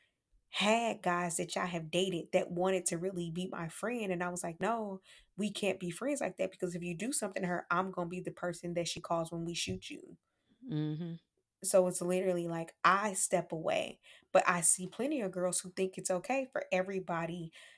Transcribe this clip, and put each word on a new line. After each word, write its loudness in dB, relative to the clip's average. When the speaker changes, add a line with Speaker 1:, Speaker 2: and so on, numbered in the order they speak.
Speaker 1:
had 2
guys 2
that -4
y'all 0
have -4
dated 0
that 4
wanted 2
to 2
really -2
be -4
my -6
friend, -4
and 0
I 0
was -4
like, -6
"No, -2
we 0
can't 0
be -4
friends -2
like -2
that 0
because -4
if -6
you -4
do -2
something -2
to 2
her, -2
I'm 2
gonna -2
be -6
the -6
person -4
that 0
she -6
calls -2
when -4
we -4
shoot -4
you." -14
Speaker 2:
Mm-hmm. -2
Speaker 1:
So 6
it's -2
literally 2
like, -4
I 6
step 0
away, -2
but 8
I 4
see 4
plenty -2
of -2
girls 0
who -10
think -2
it's -2
okay 0
for -2
everybody -2